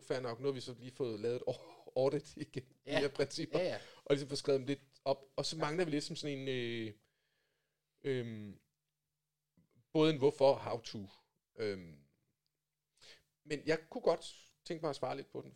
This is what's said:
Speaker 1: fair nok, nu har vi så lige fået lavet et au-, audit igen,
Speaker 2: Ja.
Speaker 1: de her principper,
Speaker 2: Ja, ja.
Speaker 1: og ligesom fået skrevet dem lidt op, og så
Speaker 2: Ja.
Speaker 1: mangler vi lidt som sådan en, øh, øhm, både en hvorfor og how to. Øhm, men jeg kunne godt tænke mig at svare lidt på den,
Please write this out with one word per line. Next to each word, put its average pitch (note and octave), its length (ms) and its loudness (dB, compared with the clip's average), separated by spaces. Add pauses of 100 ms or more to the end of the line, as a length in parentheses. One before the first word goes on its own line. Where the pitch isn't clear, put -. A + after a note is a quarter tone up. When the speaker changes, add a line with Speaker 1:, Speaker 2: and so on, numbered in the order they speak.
Speaker 1:
fair C3+ 180 -2
nok, A#2+ 200 -6
nu C3+ 60 -2
har C#3 60 2
vi B2+ 80 -4
så B2 180 -10
lige B2 140 -14
fået A2+ 280 -4
lavet A#2 160 0
et B2 120 -6
au-, - 480 -8
audit C3+ 400 2
igen, - 280 -8 (220)
Speaker 2:
Ja. D3 100 0
Speaker 1:
de D3+ 40 4
her C#3+ 80 2
principper, C#3 500 0
Speaker 2:
Ja, F3+ 100 2
ja. G#2 100 -2 (260)
Speaker 1:
og D3 100 6
ligesom C#3+ 140 -2
fået C#3 100 -4
skrevet C#3 200 4
dem B2+ 80 -4
lidt C#3 140 0 (240)
op, C#3 200 0 (120)
og C#3+ 100 0
så D#3+ 100 -2
Speaker 2:
Ja. D#3 40 -2
Speaker 1:
mangler D#3+ 240 2
vi D#3 60 -2
lidt D3 140 0
som E3 120 -6
sådan C#3+ 220 -4
en, C3+ 100 -6
øh, A#2 460 -2 (1080)
øhm, A2+ 560 -4 (1300)
både D#3 200 6
en C#3+ 60 0
hvorfor C3+ 340 6
og A#2 80 2
how A#2 200 -4
to. G2+ 260 -10 (500)
Øhm, F#2+ 420 -4 (1500)
men D3 220 -6
jeg D#3+ 240 0
kunne - 120 -6
godt - 440 0 (180)
tænke D#3+ 180 -6
mig D#3+ 80 0
at C3+ 60 -4
svare B2+ 200 -4
lidt C#3 140 -10
på B2+ 100 -8
den, C3 160 -14